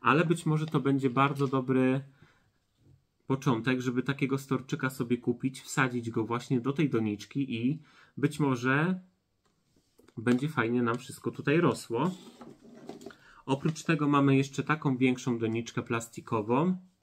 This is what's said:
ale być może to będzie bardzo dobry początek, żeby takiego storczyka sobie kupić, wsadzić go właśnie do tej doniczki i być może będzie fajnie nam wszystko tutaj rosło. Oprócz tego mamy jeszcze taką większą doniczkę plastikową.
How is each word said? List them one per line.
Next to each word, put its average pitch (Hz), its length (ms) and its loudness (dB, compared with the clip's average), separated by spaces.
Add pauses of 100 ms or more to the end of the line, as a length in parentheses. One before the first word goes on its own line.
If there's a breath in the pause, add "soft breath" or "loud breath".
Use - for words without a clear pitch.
ale 135 240 4
być 160 220 0
może 156 200 2
to 151 140 0
będzie 135 300 2
bardzo 139 360 2
dobry 131 580 2 (1200 soft breath)
początek, 127 540 0
żeby 123 220 -2
takiego 135 360 -2
storczyka 135 520 -4
sobie 120 280 -2
kupić, 131 420 -4
wsadzić 123 500 -2
go 113 140 0
właśnie 120 360 -2
do 131 120 -2
tej 139 180 0
doniczki 117 640 -2
i 127 280 -2 (340 soft breath)
być 147 240 -2
może 139 600 2 (1160)
będzie 123 320 0
fajnie 120 340 0
nam 117 160 0
wszystko - 320 -8
tutaj 143 300 2
rosło. 131 500 0 (1400 loud breath)
Oprócz 139 360 -2
tego 151 260 0
mamy 139 280 6
jeszcze 135 260 0
taką 151 340 0
większą 127 420 0
doniczkę 113 440 -2
plastikową. 120 960 0 (260)